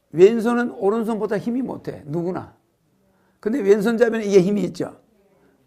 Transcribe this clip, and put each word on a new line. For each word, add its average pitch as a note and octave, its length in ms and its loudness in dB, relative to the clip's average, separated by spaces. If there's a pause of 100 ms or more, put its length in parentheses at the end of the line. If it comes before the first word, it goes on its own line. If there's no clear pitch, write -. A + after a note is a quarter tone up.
(120)
왼손은 A#3 600 2
오른손보다 G#3+ 680 -4
힘이 A#3 240 -4
못해, - 440 -10
누구나. E3 500 -8 (840)
근데 A#3+ 200 -2
왼손 G#3+ 380 2
잡이는 A3+ 280 0
이게 G3 160 6
힘이 G3+ 240 0
있죠. - 340 -8 (680)